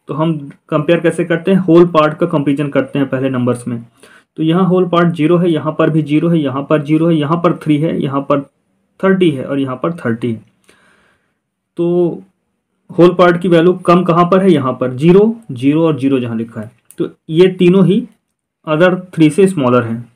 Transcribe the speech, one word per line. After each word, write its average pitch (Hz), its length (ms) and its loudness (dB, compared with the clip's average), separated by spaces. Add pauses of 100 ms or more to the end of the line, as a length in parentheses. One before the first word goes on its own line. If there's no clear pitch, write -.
तो 151 60 -10
हम 151 380 -4 (180)
compare 160 300 0
कैसे 165 260 -2
करते 170 260 -2
हैं? 196 60 4
whole 175 280 4
part 156 320 0
का 175 80 -2
comparison 147 440 -2
करते 139 300 -4
हैं 135 100 -2
पहले 135 200 -4
numbers 123 380 -4
में। 120 180 -10 (520)
तो 160 60 -4
यहाँ 165 220 2
whole 185 220 0
part 170 280 2
zero 160 220 2
है, 175 140 0
यहाँ 151 280 -4
पर 160 100 2
भी 156 120 0
ज़ीरो 151 260 -2
है, 170 120 0
यहाँ 139 300 -4
पर 151 140 0
ज़ीरो 156 240 0
है, 165 100 2
यहाँ 151 1040 -2
पर 143 200 -2 (600)
थर्टी 185 280 2
है 131 140 -6
और 139 140 -6
यहाँ 131 160 -6
पर 170 180 -6
थर्टी 120 380 -4
है। 107 140 -10 (1300)
तो 175 420 0 (760)
whole 170 120 8
part 175 320 2
की 196 60 -2
value 170 260 4
कम 180 300 2
कहाँ 175 220 2
पर 190 180 2
है? 190 80 4
यहाँ 131 220 0
पर 127 200 -6
ज़ीरो, 180 420 2 (160)
ज़ीरो 143 360 0
और 147 120 -2
ज़ीरो 135 200 0
जहाँ 117 180 -6
लिखा 113 240 -10
है। 107 100 -16 (260)
तो 170 120 -6 (200)
ये 165 180 4
तीनों 180 380 4
ही 208 220 0 (640)
other 165 220 2
three 160 400 0
से 196 160 2
smaller 123 360 0
हैं, 113 320 -10